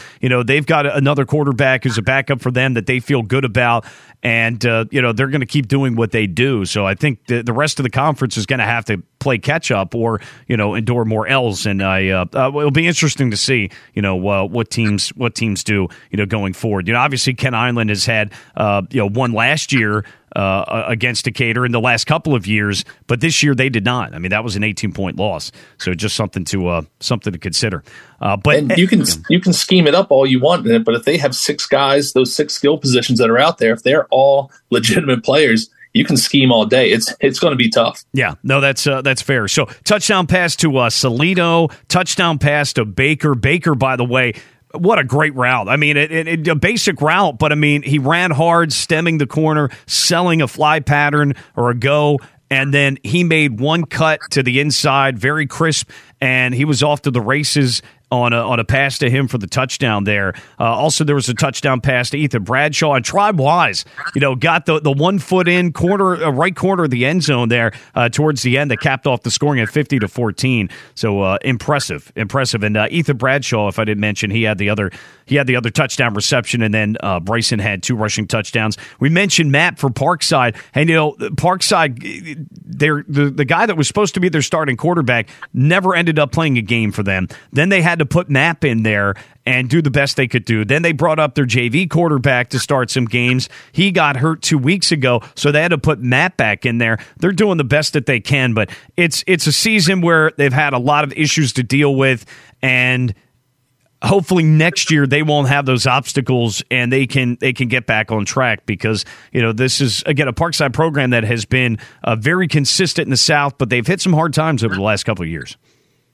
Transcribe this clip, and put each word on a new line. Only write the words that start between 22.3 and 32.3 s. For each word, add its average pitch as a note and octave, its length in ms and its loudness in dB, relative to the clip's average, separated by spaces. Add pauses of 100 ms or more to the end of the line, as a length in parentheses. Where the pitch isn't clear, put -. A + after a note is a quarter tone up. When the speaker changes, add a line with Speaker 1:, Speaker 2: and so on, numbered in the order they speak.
Speaker 1:
of F#2+ 100 -2
years, G#2 400 0 (220)
but A2+ 140 0
this B2 200 0
year C#3+ 140 2
they C3 140 0
did A2+ 160 -2
not. B2 280 -2
I D#2+ 60 -12
mean, F2+ 100 -4
that G#2 140 -2
was A2 120 -6
an G2+ 80 -2
eighteen G#2 280 -4
point F#2+ 260 -6
loss. F#2 340 -4 (280)
So F2+ 160 -4
just G#2 200 -4
something G2 300 -4
to, F#2 220 -2
uh, E2+ 140 -2 (180)
something A2+ 340 -4
to E2+ 60 -10
consider. F#2 440 -4 (380)
Uh, G2+ 160 0
but - 200 0
Speaker 2:
And D3+ 200 0
you F3 100 2
can, G3 120 2
Speaker 1:
yeah. - 160 0 (140)
Speaker 2:
you F3 100 2
can F3+ 140 0
scheme F3+ 340 2
it C#3+ 80 4
up G3 160 2
all C3+ 160 4
you C3 120 2
want, D#3+ 260 2 (200)
but A#2 80 2
if A#2 120 -2
they D#3 120 2
have C#3 160 0
six - 320 -4
guys, C#3 480 2
those C3 220 2